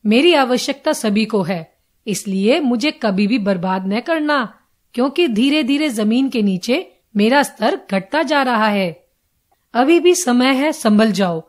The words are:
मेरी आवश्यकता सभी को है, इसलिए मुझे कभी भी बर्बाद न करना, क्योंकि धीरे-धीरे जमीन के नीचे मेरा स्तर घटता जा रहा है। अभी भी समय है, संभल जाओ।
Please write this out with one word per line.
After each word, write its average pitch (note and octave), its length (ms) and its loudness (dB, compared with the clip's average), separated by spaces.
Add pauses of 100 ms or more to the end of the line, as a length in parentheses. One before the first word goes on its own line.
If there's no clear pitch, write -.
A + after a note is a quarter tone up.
मेरी C#4+ 280 4
आवश्यकता C4+ 580 -2
सभी A3 320 0
को G#3+ 180 -2
है, E3+ 360 -8 (280)
इसलिए G3+ 540 0
मुझे B3 300 0
कभी G#3 360 -2
भी A#3 120 0
बर्बाद F#3+ 540 -2
न A3+ 80 -2
करना, D4+ 580 -4 (360)
क्योंकि C#4 340 0
धीरे-धीरे C#4 600 0
जमीन A3+ 400 0
के A#3 140 -2
नीचे G3+ 500 -2 (240)
मेरा A#3+ 260 2
स्तर B3+ 380 -2 (100)
घटता G3 320 -2
जा C#4+ 200 0
रहा A3+ 260 0
है। F#3+ 400 -4 (680)
अभी C#4+ 260 4
भी F4 140 4
समय B3+ 400 2
है, D4 180 0
संभल G#3+ 400 2
जाओ। F3 360 -2